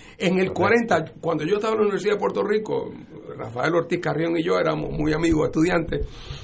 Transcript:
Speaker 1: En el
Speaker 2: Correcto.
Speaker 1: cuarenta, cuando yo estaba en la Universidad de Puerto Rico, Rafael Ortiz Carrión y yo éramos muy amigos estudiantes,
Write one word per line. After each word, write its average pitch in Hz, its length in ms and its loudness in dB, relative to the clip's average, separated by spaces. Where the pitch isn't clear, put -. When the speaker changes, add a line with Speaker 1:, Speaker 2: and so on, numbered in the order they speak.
Speaker 1:
En 175 220 2
el 190 140 0
Speaker 2:
Correcto. 226 340 4
Speaker 1:
cuarenta, 160 180 2
cuando 156 260 -2
yo 190 100 0
estaba 220 180 0
en 220 60 0
la 214 40 4
Universidad 202 300 0
de 202 60 0
Puerto 196 240 0
Rico, 202 500 0
Rafael 127 380 -2
Ortiz 170 240 0
Carrión 165 380 -2
y 160 60 2
yo 180 140 2
éramos 156 340 0
muy 151 220 0
amigos 156 340 2
estudiantes, 160 580 2